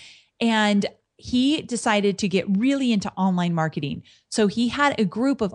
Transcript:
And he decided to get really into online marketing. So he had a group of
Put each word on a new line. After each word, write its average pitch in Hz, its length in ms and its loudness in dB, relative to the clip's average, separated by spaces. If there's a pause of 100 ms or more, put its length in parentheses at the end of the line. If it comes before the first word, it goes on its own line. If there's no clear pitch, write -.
(400)
And 214 460 2 (340)
he 262 440 0
decided 208 560 0
to 214 80 0
get 180 180 0 (120)
really 262 360 0
into - 240 -2
online 180 360 0
marketing. 156 500 -4 (260)
So 220 180 0
he 233 220 -2
had 277 300 0
a 220 40 0
group 233 380 -2
of 190 140 -2